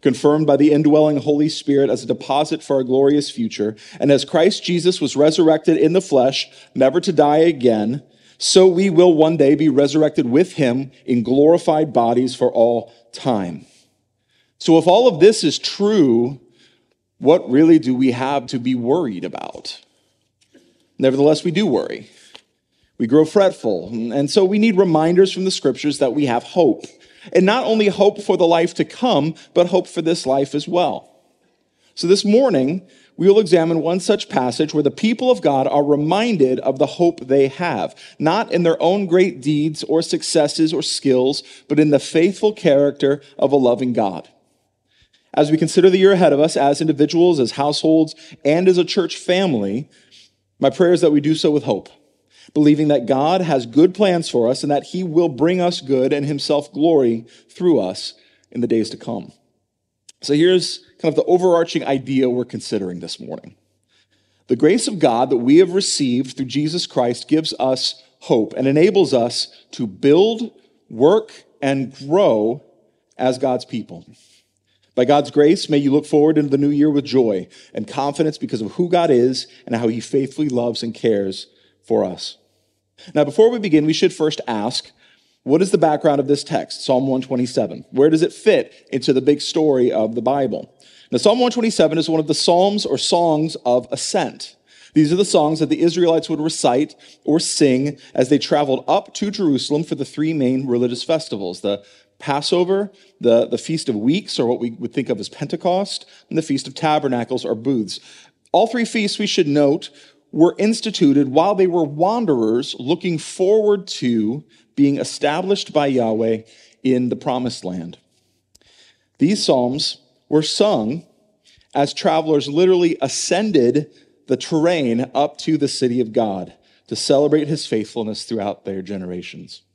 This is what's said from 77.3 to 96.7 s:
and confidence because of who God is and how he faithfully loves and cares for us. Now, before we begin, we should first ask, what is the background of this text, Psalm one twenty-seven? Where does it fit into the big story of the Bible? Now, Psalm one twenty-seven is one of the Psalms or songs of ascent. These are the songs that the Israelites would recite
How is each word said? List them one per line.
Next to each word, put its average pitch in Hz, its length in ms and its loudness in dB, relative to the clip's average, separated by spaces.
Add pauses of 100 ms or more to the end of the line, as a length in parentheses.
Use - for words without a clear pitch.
and 110 160 -10
confidence 143 480 -4
because 120 240 -8
of 107 120 -8
who 175 180 -4
God 170 200 2
is 127 360 2 (200)
and 123 80 -6
how 117 140 -2
he 117 100 -4
faithfully 135 520 -4
loves 120 320 -4
and 117 120 -8
cares 101 540 -4 (340)
for 107 220 0
us. 92 340 -10 (760)
Now, 147 100 4
before 220 260 2
we 247 80 -6
begin, 156 260 0
we 156 80 0
should 170 220 0
first 156 340 -4
ask, 110 420 -6 (520)
what 143 180 2
is 185 100 -2
the 208 60 -2
background 151 420 0
of 135 100 -4
this 143 140 0
text, - 400 -8
Psalm 131 240 0
one 131 140 -2
twenty-seven? 123 720 -6
Where 139 180 4
does 156 140 2
it - 100 -2
fit - 400 0 (180)
into 127 220 -2
the 131 80 2
big 147 220 0
story 139 500 0
of 110 220 -2
the 117 80 -6
Bible? 127 520 -4 (360)
Now, 127 80 -2
Psalm 226 220 2
one 247 100 2
twenty-seven 202 480 0
is 156 100 -2
one 160 120 0
of 151 60 -4
the 156 60 -2
Psalms 190 540 0
or - 100 -4
songs 160 600 0 (100)
of 123 240 0
ascent. - 640 -8 (380)
These 156 180 4
are 180 40 0
the 196 100 0
songs 156 320 0
that 151 100 -2
the 151 140 -2
Israelites 165 480 0
would 151 100 -6
recite 147 540 -2 (300)